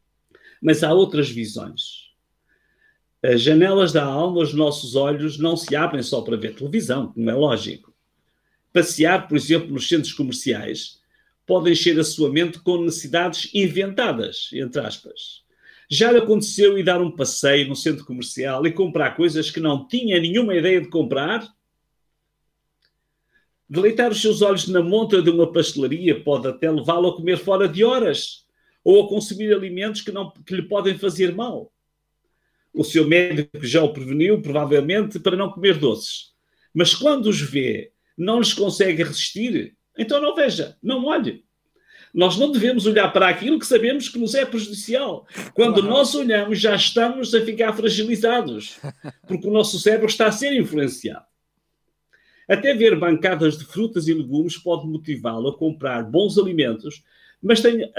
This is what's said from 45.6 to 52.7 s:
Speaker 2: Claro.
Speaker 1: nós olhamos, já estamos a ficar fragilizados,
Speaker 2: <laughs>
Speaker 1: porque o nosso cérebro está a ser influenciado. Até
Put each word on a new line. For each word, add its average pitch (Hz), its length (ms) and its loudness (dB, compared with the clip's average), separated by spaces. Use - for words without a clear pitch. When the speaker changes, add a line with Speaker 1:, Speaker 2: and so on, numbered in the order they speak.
Speaker 2:
Claro. 202 80 2
Speaker 1:
nós 262 260 2
olhamos, 214 460 0
já 214 140 2
estamos 233 600 0
a 226 60 4
ficar 220 320 -2
fragilizados, 214 1080 -2
Speaker 2:
<laughs> - 240 -16
Speaker 1:
porque 180 220 -6
o - 20 -2
nosso 214 280 2
cérebro 214 280 2
está 220 200 0
a 208 60 2
ser 277 200 -4
influenciado. 151 720 -4
Até 208 260 2